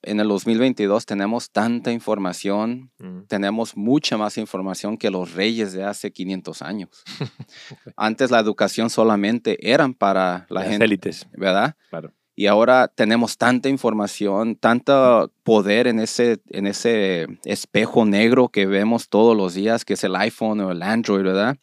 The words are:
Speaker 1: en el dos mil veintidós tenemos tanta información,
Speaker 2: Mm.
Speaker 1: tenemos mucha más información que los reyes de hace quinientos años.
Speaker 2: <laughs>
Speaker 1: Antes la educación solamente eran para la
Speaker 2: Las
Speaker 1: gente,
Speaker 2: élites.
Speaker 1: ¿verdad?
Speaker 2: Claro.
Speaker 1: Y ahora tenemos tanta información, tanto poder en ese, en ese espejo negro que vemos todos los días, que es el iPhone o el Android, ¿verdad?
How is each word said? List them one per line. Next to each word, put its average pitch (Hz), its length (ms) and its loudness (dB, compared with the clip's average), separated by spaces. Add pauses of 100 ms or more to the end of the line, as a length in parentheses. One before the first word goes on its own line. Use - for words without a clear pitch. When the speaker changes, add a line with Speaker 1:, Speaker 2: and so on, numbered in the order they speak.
Speaker 1:
en 104 160 -4
el 107 80 0
dos 101 180 -2
mil 113 140 0
veintidós 113 480 0
tenemos 107 420 -6
tanta 117 420 -2
información, 107 1080 -4
Speaker 2:
Mm. 92 280 -16
Speaker 1:
tenemos 107 480 -4
mucha 120 400 0
más 107 220 -4
información 98 600 -8
que 107 120 -4
los 92 240 -6
reyes 104 400 -2
de 95 100 -8
hace 101 280 -8
quinientos 90 500 -10
años. 92 440 -12
Speaker 2:
<laughs> - 880 -16
Speaker 1:
Antes 110 340 0
la 120 100 6
educación 107 520 0
solamente 107 800 0
eran 135 240 2
para 92 540 0
la 92 120 -4
Speaker 2:
Las 92 80 -4
Speaker 1:
gente, 107 160 2
Speaker 2:
élites. 98 480 -2
Speaker 1:
¿verdad? 98 420 0 (140)
Speaker 2:
Claro. 80 240 -14 (220)
Speaker 1:
Y 101 120 0
ahora 117 420 6
tenemos 113 480 0
tanta 123 320 0
información, 107 840 -2
tanto 120 760 4 (120)
poder 107 440 4
en 113 120 0
ese, 113 400 0 (100)
en 98 180 -6
ese 101 600 0 (160)
espejo 110 640 0
negro 113 440 4
que 101 180 0
vemos 104 420 0
todos 113 260 6
los 95 180 0
días, 107 300 -2
que 101 100 -4
es - 100 -6
el 92 120 -2
iPhone 107 460 -2
o 95 100 -4
el 87 120 -6
Android, 104 400 0
¿verdad? 101 400 0